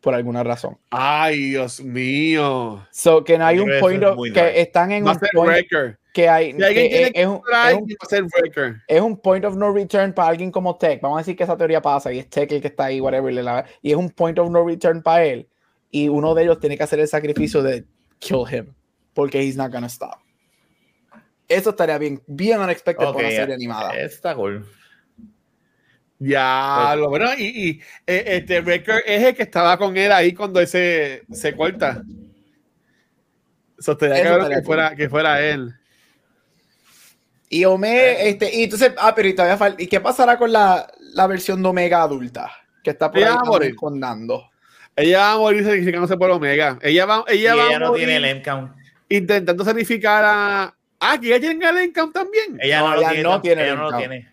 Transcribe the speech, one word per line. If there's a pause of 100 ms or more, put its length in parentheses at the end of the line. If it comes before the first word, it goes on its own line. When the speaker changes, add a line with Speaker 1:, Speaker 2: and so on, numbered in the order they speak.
Speaker 1:
por
alguna
razón. (120)
Speaker 2:
Ay,
Dios
mío.
Speaker 1:
So,
que
no
hay
Speaker 3:
Yo
Speaker 1:
un
Speaker 3:
creo
que
eso
Speaker 1:
point
Speaker 3:
es
Speaker 1:
of,
Speaker 3:
muy
Speaker 1:
que
Speaker 3:
dark.
Speaker 1:
están
en
Speaker 2:
Va
a
Speaker 1:
un
Speaker 2:
ser
Speaker 1:
point
Speaker 2:
Wrecker. (140)
Speaker 1:
que
hay,
Speaker 2:
Si
alguien
Speaker 1:
que
Speaker 2:
tiene
Speaker 1:
es,
Speaker 2:
que
Speaker 1:
es
un,
Speaker 2:
matar
a
Speaker 1:
es
un,
Speaker 2:
alguien,
va
a
ser
Wrecker. (120)
Speaker 1:
es
un
point
of
no
return
para
alguien
como
Tech.
Vamos
a
decir
que
esa
teoría
pasa
y
es
Tech
el
que
está
ahí,
whatever,
y
le
lava-, (160)
y
es
un
point
of
no
return
para
él. (440)
Y
uno
de
ellos
tiene
que
hacer
el
sacrificio
de (360)
kill
him, (400)
porque
he's
not
gonna
stop. (1300)
Eso
estaría
bien,
bien
unexpected
Speaker 3:
Ok,
Speaker 1:
por
una
serie
Speaker 3:
ya.
Speaker 1:
animada.
Speaker 3:
Está
cool. (1600)
Speaker 2:
Ya,
Speaker 3:
Pues
Speaker 2:
lo
bueno,
y,
y, (360)
eh,
este
Wrecker
es
el
que
estaba
con
él
ahí
cuando
él
se,
se
corta. (1800)
Eso
estaría
Speaker 1:
Eso
Speaker 2:
cabrón
Speaker 1:
estaría
Speaker 2:
que
fuera,
Speaker 1:
cool.
Speaker 2:
que
fuera
él. (1800)
Speaker 1:
Y
Ome-, (140)
Speaker 3:
Eh.
Speaker 1:
este,
y
entonces,
ah,
pero
y
todavía
fal-,
¿y
qué
pasará
con
la,
la
versión
de
Omega
adulta? (320)
Que
está
por
Speaker 2:
Ella
Speaker 1:
ahí
Speaker 2:
va
a
Speaker 1:
también
Speaker 2:
morir.
Speaker 1:
rondando. (460)
Speaker 2:
Ella
va
a
morir
sacrificándose
por
Omega.
Ella
va,
ella
Speaker 3:
Y
Speaker 2:
va
Speaker 3:
ella
Speaker 2:
a
Speaker 3:
no
tiene
Speaker 2:
morir
Speaker 3:
el
M
count. (340)
Speaker 2:
intentando
sacrificar
a, (240)
ah,
que
ella
tiene
el
M
count
también.
Speaker 3:
Ella
Speaker 1:
No,
Speaker 3:
no
lo
Speaker 1:
ella
Speaker 3:
tiene
Speaker 1:
no
Speaker 3:
tam-,
Speaker 1:
tiene
Speaker 3:
ella
Speaker 1:
el
Speaker 3:
no
lo
Speaker 1:
count.
Speaker 3:
tiene.